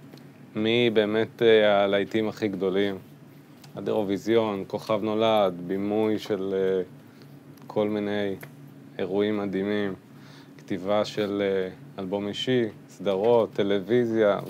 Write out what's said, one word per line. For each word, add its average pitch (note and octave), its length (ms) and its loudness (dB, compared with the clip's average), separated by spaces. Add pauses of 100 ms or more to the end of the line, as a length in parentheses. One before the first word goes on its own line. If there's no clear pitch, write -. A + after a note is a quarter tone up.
(560)
מי A2+ 340 2
באמת, G#2+ 520 0
אה, G#2+ 420 6
הלהיטים G2+ 460 0
הכי G#2+ 180 -4
גדולים? F#2+ 500 0 (800)
עד G2+ 120 -8
אירוויזיון, G#2 800 0
כוכב G#2+ 360 -4
נולד, G#2+ 500 2 (140)
בימוי G#2 520 -2
של, F#2+ 380 -4
אה, F#2+ 260 0 (840)
כל G#2 220 -2
מיני G#2 460 -4 (640)
אירועים G2+ 380 -2
מדהימים, G2+ 560 -4 (640)
כתיבה G2+ 480 -2
של, G2+ 400 -4
אה, F#2+ 240 -2 (300)
אלבום G2+ 280 -4
אישי, A#2+ 380 0 (240)
סדרות, G2+ 640 2
טלוויזיה, G#2 880 2 (100)